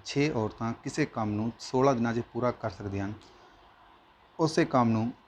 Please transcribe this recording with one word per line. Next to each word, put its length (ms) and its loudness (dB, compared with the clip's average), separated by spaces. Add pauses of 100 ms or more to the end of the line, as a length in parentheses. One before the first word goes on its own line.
ਛੇ 260 0
ਔਰਤਾਂ 420 -2
ਕਿਸੇ 340 -4
ਕੰਮ 240 -2
ਨੂੰ 280 -2
ਸੋਲਾਂ 360 4
ਦਿਨਾਂ 200 0
'ਚ 60 -2 (120)
ਪੂਰਾ 180 0
ਕਰ 200 -6
ਸਕਦੇ 300 -6
ਹਨ, 120 -6 (1300)
ਉਸੇ 240 2
ਕੰਮ 240 4
ਨੂੰ 240 2 (160)